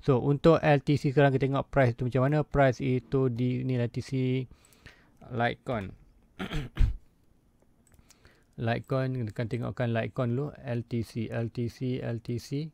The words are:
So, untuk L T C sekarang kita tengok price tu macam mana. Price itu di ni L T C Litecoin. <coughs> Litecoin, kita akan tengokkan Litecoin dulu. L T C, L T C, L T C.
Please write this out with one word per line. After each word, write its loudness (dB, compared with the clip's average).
So, 4
untuk 4
L 2
T 2
C 0
sekarang 4
kita 0
tengok -4
price 4
tu -4
macam 2
mana. 2
Price 2
itu 0
di -2
ni 0
L 0
T -8
C -10
Litecoin. -4
<coughs> 0
Litecoin, -2
kita -6
akan -4
tengokkan -4
Litecoin -2
dulu. -4
L -4
T -4
C, -6
L -4
T -4
C, -4
L -6
T -6
C. -6